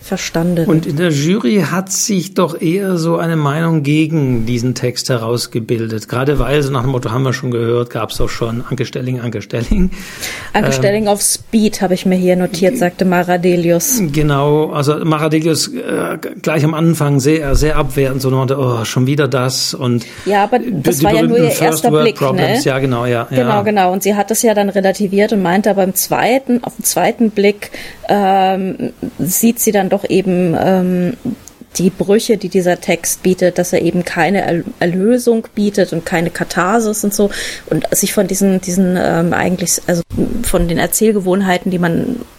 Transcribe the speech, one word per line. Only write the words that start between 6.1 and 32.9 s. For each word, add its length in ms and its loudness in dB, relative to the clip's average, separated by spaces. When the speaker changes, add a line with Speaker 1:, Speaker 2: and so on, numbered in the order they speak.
Speaker 2:
weil, 220 2
so 120 -2
nach 80 0
dem 100 0
Motto, 200 -2
haben 120 0
wir 80 0
schon 200 -4
gehört, 380 0
gab's 280 -8
doch 100 2
schon 420 -4
Anke 160 -4
Stelling, 360 -6
Anke 200 -6
Stelling. 500 0
Speaker 1:
Anke 200 0
Speaker 2:
Ähm, 20 0
Speaker 1:
Stelling 340 2
auf 140 0
Speed, 600 0
habe 120 2
ich 120 -4
mir 120 2
hier 180 2
notiert, 380 0
Speaker 2:
ge-, 60 -4
Speaker 1:
sagte 260 0
Mara 320 2
Delius. 640 2
Speaker 2:
Genau, 600 2
also 200 0
Mara 240 0
Delius, 400 0
äh, 520 -6
g-, 100 -10
gleich 240 0
am 80 2
Anfang 480 2
sehr, 340 2
sehr 220 4
abwertend, 440 0
so 80 0
nach 160 2
dem 120 0
Motto, 240 0
"Oh, 20 -4
schon 240 0
wieder 220 0
das", 440 -2
und 320 -2
Speaker 1:
Ja, 180 2
aber 160 0
Speaker 2:
die, 240 -4
Speaker 1:
das 140 2
Speaker 2:
die 80 2
Speaker 1:
war 80 4
ja 80 4
nur 160 2
Speaker 2:
berühmten 80 4
Speaker 1:
ihr 40 2
erster 80 2
Speaker 2:
First 240 2
World 100 4
Speaker 1:
Blick, 140 2
Speaker 2:
Problems. 480 0
Speaker 1:
ne? 60 2
Speaker 2:
Ja, 80 0
genau, 260 0
ja, 240 0
Speaker 1:
Genau, 120 0
Speaker 2:
ja. 200 2
Speaker 1:
genau. 320 2
Und 100 -4
sie 120 2
hat 160 -2
es 100 -2
ja 120 4
dann 140 2
relativiert 640 0
und 100 2
meinte, 320 2
beim 220 0
zweiten, 680 0
auf 140 -8
den 80 -12
zweiten 480 0
Blick, 400 0
ähm, 840 2
sieht 440 0
sie 100 2
dann 220 2
doch 160 -2
eben, 500 2
ähm, 540 2
die 140 2
Brüche, 460 2
die 120 -6
dieser 320 0
Text 420 -4